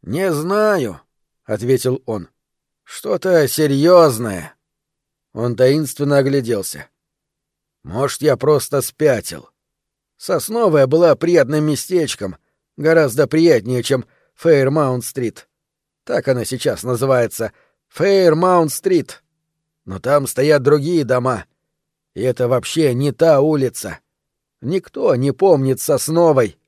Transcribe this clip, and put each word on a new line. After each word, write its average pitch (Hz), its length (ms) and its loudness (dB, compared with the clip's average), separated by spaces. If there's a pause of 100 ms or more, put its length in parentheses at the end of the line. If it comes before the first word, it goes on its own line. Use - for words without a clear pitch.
«Не 175 300 -4
знаю», 170 680 -2 (440)
ответил 123 600 -2
он. 104 220 -8 (560)
«Что-то 175 640 -2
серьезное». 139 1040 2 (800)
Он 117 240 -4
таинственно 143 640 0
огляделся. 120 680 -4 (960)
«Может, 123 400 -6
я 139 140 2
просто 139 460 0
спятил. 120 680 -4 (720)
Сосновая 180 640 0
была 160 280 4
приятным 151 500 2
местечком, 151 720 -4 (400)
гораздо 147 500 2
приятнее, 127 560 2
чем 131 220 -2 (300)
Фейрмаунт-стрит. 135 1120 0 (560)
Так - 240 -4
она 123 160 0
сейчас 120 380 -6
называется, 120 720 -2 (360)
Фейрмаунт-стрит. 175 1300 0 (640)
Но 92 120 -10
там 139 280 0
стоят 143 360 0
другие 151 420 0
дома. 123 420 -2 (680)
И - 80 -12
это 127 280 -2
вообще 127 440 0
не 135 200 -2
та 160 280 4
улица. 135 600 -2 (600)
Никто 180 540 -2
не 131 180 -2
помнит 135 480 2
Сосновой». 147 880 0